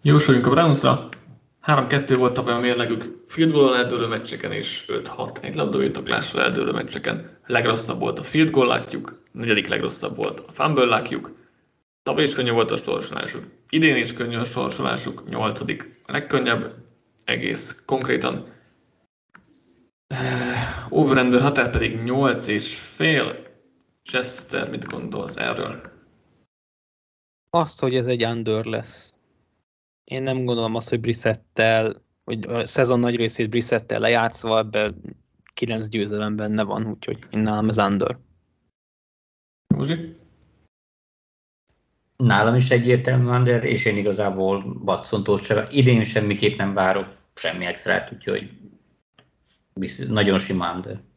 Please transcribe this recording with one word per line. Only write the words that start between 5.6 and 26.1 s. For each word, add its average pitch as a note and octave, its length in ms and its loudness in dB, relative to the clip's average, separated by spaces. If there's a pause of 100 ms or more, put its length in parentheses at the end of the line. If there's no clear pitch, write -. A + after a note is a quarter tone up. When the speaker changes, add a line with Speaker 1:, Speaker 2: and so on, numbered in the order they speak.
Speaker 1:
eldőlő B1 300 0
meccseken. - 760 -6
Legrosszabb A#2 540 -2
volt A2+ 180 -4
a - 40 -10
field D#3+ 280 2
goal C3 160 4
luckjuk, A#2+ 560 -4 (100)
negyedik A2 360 0
legrosszabb A2 480 -4
volt G#2 240 -4
a - 100 -20
fumble C#3 340 2
luckjuk. - 540 -2 (640)
Tavaly D3+ 200 0
is C#3 120 0
könnyű B2 160 -2
volt A2+ 200 2
a G#2+ 60 0
sorsolásuk. - 680 -6 (240)
Idén D#3 280 4
is A#2 160 -2
könnyű A#2 240 -4
a A#2 80 -2
sorsolásuk, - 840 -4
nyolcadik - 760 -6
legkönnyebb, B2+ 680 -2 (500)
egész - 640 -4
konkrétan. B2+ 600 -2 (1600)
Eh, B2 840 -6
over-under B2+ 480 6
határ C3+ 300 2
pedig A2+ 320 -2
nyolc B2+ 440 2
és - 280 -2
fél. - 720 0 (560)
Chester, - 680 -6
mit - 140 -8
gondolsz - 520 -8
erről? - 440 -6 (1700)